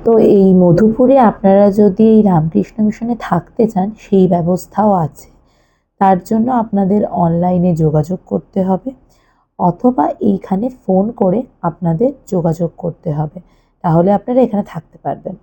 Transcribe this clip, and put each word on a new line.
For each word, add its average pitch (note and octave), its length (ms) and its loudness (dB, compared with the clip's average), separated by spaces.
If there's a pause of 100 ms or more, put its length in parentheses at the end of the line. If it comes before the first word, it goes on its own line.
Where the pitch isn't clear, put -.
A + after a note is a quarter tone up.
তো A3+ 140 4
এই G3+ 360 4
মধুপুরে A3 640 4
আপনারা G3+ 520 2
যদি G#3 340 2
এই A3 180 4
রামকৃষ্ণ F#3 640 -2
মিশনে A3+ 360 -4
থাকতে - 480 -4
চান, G3 300 -4
সেই F#3+ 300 0
ব্যবস্থাও F3+ 640 -2
আছে। - 380 -6 (680)
তার F#3+ 260 2
জন্য A3+ 280 -2
আপনাদের G#3 540 -2
অনলাইনে F3 680 0
যোগাযোগ D#3 520 -2
করতে G3 360 -6
হবে, F#3+ 280 -4 (680)
অথবা B3 500 -2 (120)
এইখানে G3+ 480 -4
ফোন G3+ 440 -4
করে G3+ 300 -2 (200)
আপনাদের F3 500 -2 (160)
যোগাযোগ E3+ 480 -4
করতে E3 360 -10
হবে, D#3 280 -8 (420)
তাহলে F3 300 2
আপনারা B3 280 -2
এখানে G3+ 260 -2
থাকতে - 360 -16
পারবেন। D3 400 -10